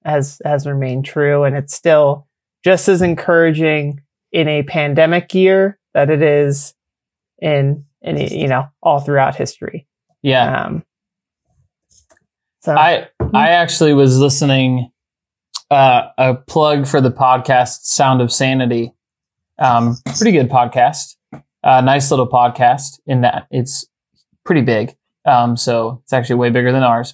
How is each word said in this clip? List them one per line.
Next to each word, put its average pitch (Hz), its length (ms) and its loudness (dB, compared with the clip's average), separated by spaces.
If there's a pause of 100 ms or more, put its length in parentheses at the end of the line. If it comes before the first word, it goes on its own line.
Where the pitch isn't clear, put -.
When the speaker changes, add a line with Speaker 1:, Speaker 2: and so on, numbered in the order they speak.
Speaker 1:
has, 147 400 -6
has 147 240 -4
remained 135 380 -6
true. 143 380 -2
And 139 120 -2
it's 143 180 -8
still 147 540 2 (360)
just 180 260 2
as 180 120 2
encouraging 160 1000 0 (300)
in 156 160 0
a 147 160 -2
pandemic 160 720 -2
year 190 460 2 (140)
that 143 160 0
it 151 120 0
is 147 520 0 (680)
in, 143 440 -2 (160)
in, 156 160 -8
you 143 300 -6
know, 131 200 -2 (160)
all 147 160 0
throughout 139 360 0
history. - 520 -10 (340)
Speaker 2:
Yeah. 131 440 0
Speaker 1:
Um, - 180 -8 (1800)
so 156 140 -2
Speaker 2:
I, 156 320 2 (260)
I 151 180 2
actually 165 420 2
was 135 260 4
listening, 135 720 0 (800)
uh, 135 460 4
a 131 180 0
plug 147 520 -2
for 143 120 0
the 127 120 2
podcast 127 720 0
Sound - 380 0
of 120 100 -2
Sanity. 123 640 -2 (640)
Um, 120 460 0
pretty 220 260 0
good 135 180 2
podcast. 123 680 -2 (480)
Uh, 147 180 4
nice 135 300 0
little 131 160 0
podcast 123 800 0
in 127 140 0
that - 300 -2
it's 131 340 -6 (600)
pretty 160 160 2
big. 113 340 -2 (300)
Um, 120 320 2
so 117 460 -4
it's - 100 -6
actually 120 220 -2
way 120 140 0
bigger 123 220 0
than 131 120 0
ours, 120 300 0